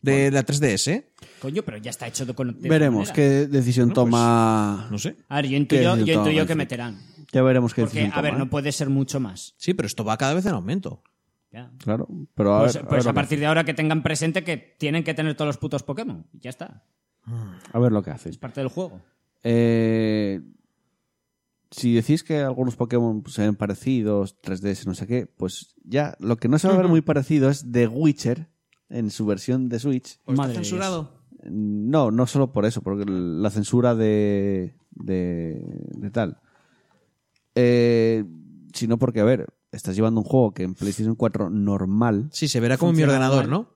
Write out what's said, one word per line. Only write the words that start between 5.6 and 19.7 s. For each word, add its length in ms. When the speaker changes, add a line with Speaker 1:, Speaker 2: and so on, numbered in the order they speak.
Speaker 3:
decisión 100
Speaker 2:
yo 100
Speaker 3:
toma 120
Speaker 2:
intuyo 200
que 80
Speaker 3:
Netflix. 20
Speaker 2:
meterán. 420
Speaker 3:
Ya 120
veremos 300
qué 100
Speaker 2:
Porque, 160
Speaker 3:
decisión 200
Speaker 2:
a 20
ver, 100
Speaker 3:
toma, 80
Speaker 2:
no 60
Speaker 3:
¿eh? 40
Speaker 2:
puede 240
ser 160
mucho 320
más. 360
Speaker 1:
Sí, 160
pero 140
esto 160
va 140
cada 160
vez 120
en 80
aumento. 480
Speaker 2:
Ya. 280
Speaker 3:
Claro, 280
pero 200
a 40
Speaker 2:
Pues, 160
Speaker 3:
ver, 80
a 40
Speaker 2:
pues 100
Speaker 3:
ver 20
Speaker 2:
a 60
Speaker 3:
lo 40
que 60
Speaker 2:
partir 240
de 80
ahora 160
que 100
tengan 300
presente 400
que 140
tienen 260
que 120
tener 200
todos 120
los 100
putos 240
Pokémon. 520
Ya 180
está. 340
Speaker 3:
A 60
ver 120
lo 120
que 80
hacen. 200
Speaker 2:
Es 60
parte 240
del 80
juego. 320
Speaker 3:
Eh, 1000